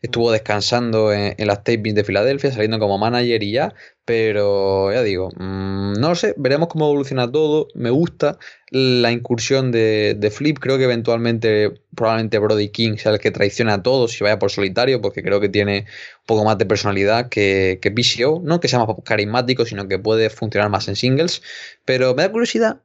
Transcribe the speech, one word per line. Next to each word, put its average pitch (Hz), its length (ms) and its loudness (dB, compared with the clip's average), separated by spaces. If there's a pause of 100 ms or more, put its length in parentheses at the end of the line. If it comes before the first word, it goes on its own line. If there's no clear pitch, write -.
estuvo 117 320 0
descansando 110 800 0
en, 101 240 -2
en 104 100 -2
las 101 160 0
tapings 110 320 0
de 104 80 2
Filadelfia, 127 480 0
saliendo 110 280 -2
como 101 180 0
manager 117 440 0
y 101 100 -4
ya, 143 220 -2 (320)
pero 101 880 0
ya 127 80 0
digo, 92 340 -2
mm, 98 580 -4
no 123 160 0
lo 175 60 2
sé, 185 220 -2
veremos 143 320 0
cómo 156 160 -2
evoluciona 135 440 0
todo. 151 440 0
Me 120 160 -4
gusta 147 480 0 (320)
la 127 420 2
incursión 120 600 0
de, 107 460 2
de 104 140 0
Flip, 147 280 -2
creo 131 180 0
que 131 60 2
eventualmente 117 960 0 (140)
probablemente 113 420 0
Brody 104 320 2
King 110 280 -2
sea 107 160 0
el 104 60 0
que 107 120 0
traicione 104 420 0
a 98 80 -2
todos 123 400 0
y - 20 -2
vaya 104 160 2
por 101 120 0
solitario, 110 500 0
porque 98 220 -6
creo 101 180 2
que 101 80 0
tiene 101 380 0 (320)
un - 80 -20
poco 107 180 2
más 107 120 2
de 95 80 2
personalidad 101 640 0
que, 95 520 2
que 98 100 -2
P 113 120 -2
C - 220 0
O, 156 160 0
no 170 180 0
que 147 80 -2
sea 123 120 2
más 110 240 0
carismático, 113 640 0
sino 101 220 -8
que 95 120 -2
puede 110 300 0
funcionar 104 400 -2
más 98 180 -2
en 104 80 -6
singles, 135 460 0 (420)
pero 127 300 2
me 131 80 0
da 196 100 2
curiosidad 226 540 0